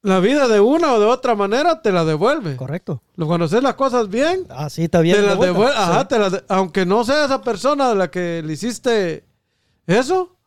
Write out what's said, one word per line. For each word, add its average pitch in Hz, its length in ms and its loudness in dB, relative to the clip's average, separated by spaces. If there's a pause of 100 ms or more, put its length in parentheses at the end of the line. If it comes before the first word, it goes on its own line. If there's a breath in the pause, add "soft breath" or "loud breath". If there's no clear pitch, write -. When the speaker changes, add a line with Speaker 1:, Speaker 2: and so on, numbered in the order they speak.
Speaker 1:
la 190 160 2
vida 254 280 2
de 214 120 4
una 285 340 2
o 220 60 2
de 208 60 4
otra 247 300 0
manera 262 460 0
te 214 120 0
la 170 120 2
devuelve. 170 520 -2
Speaker 2:
Correcto. 135 440 -8 (140)
Speaker 1:
Lo, 165 120 -6
cuando 170 180 0
haces 208 180 0
las 254 120 0
cosas 240 340 -2
bien, 320 400 -2
Speaker 2:
Así 147 340 -8
está 170 180 2
bien 170 140 4
Speaker 1:
te 208 60 4
Speaker 2:
de 202 60 2
Speaker 1:
las 196 100 0
Speaker 2:
vuelta. 180 160 2
Speaker 1:
devuelve, 233 240 2
ajá, 190 240 2
Speaker 2:
Sí. 277 80 -4
Speaker 1:
te 233 100 2
las 196 140 0
de-, 196 160 -6
aunque 190 360 0
no 208 200 2
sea 294 200 0
esa 262 160 -2
persona 262 500 0
a 214 40 0
la 185 160 -2
que 170 340 -6
le 156 80 -6
hiciste 208 720 -4 (600)
eso 285 500 0 (120)